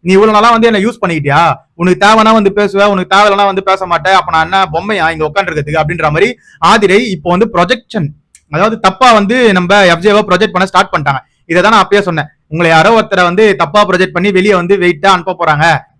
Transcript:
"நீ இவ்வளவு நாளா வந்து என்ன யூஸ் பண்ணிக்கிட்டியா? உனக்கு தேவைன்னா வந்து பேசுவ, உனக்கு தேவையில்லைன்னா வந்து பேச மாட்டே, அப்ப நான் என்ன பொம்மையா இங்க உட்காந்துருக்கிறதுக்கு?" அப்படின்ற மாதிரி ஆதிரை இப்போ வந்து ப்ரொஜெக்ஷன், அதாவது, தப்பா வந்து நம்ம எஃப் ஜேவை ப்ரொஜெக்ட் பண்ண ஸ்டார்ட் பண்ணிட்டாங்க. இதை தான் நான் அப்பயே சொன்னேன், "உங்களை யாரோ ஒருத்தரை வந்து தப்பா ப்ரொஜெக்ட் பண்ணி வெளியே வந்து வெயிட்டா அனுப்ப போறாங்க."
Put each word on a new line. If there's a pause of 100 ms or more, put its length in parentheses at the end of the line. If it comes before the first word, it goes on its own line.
"நீ
இவ்வளவு
நாளா
வந்து
என்ன
யூஸ்
பண்ணிக்கிட்டியா? (220)
உனக்கு
தேவைன்னா
வந்து
பேசுவ,
உனக்கு
தேவையில்லைன்னா
வந்து
பேச
மாட்டே,
அப்ப
நான்
என்ன
பொம்மையா
இங்க
உட்காந்துருக்கிறதுக்கு?"
அப்படின்ற
மாதிரி (220)
ஆதிரை
இப்போ
வந்து
ப்ரொஜெக்ஷன், (440)
அதாவது,
தப்பா
வந்து
நம்ம
எஃப்
ஜேவை
ப்ரொஜெக்ட்
பண்ண
ஸ்டார்ட்
பண்ணிட்டாங்க. (280)
இதை
தான்
நான்
அப்பயே
சொன்னேன், (220)
"உங்களை
யாரோ
ஒருத்தரை
வந்து
தப்பா
ப்ரொஜெக்ட்
பண்ணி
வெளியே
வந்து
வெயிட்டா
அனுப்ப
போறாங்க." (220)